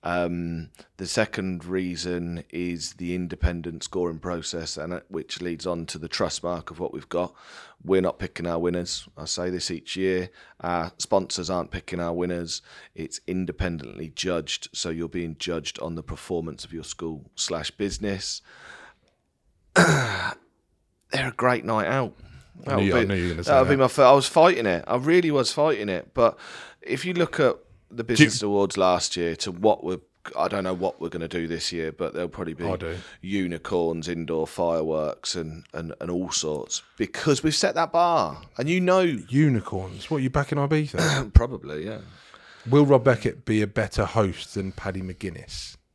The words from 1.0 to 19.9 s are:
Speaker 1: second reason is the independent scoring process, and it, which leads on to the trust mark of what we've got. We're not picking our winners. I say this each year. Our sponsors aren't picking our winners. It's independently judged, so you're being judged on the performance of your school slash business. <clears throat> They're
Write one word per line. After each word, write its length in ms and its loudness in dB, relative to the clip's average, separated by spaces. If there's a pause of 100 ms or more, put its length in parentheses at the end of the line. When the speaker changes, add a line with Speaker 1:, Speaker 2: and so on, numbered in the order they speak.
Speaker 1:
second 600 -2
reason 800 -4
is 460 -6
the 200 -6
independent 720 -4
scoring 340 -4
process, 600 -6
and 160 -6
it, 140 -10
which 340 -8
leads 240 -6
on 200 -4
to 120 -10
the 100 -10
trust 340 -4
mark 280 -4
of 100 -12
what 140 -4
we've 160 -10
got. 240 -2 (500)
We're 160 4
not 180 0
picking 280 -8
our 120 -2
winners. 480 -2 (100)
I 100 -12
say 240 -2
this 200 -4
each 260 -8
year. 340 0 (320)
Our 340 -2
sponsors 540 0
aren't 200 -2
picking 300 -6
our 140 -2
winners. 480 -4 (320)
It's 320 -10
independently 880 -6
judged, 560 -4
so 160 -6
you're 200 -4
being 300 -6
judged 420 -6
on 160 -6
the 60 -8
performance 640 -6
of 80 -16
your 120 -10
school 520 -10
slash 340 -4
business. 720 -4 (840)
<clears throat> 520 -20
They're 600 4 (800)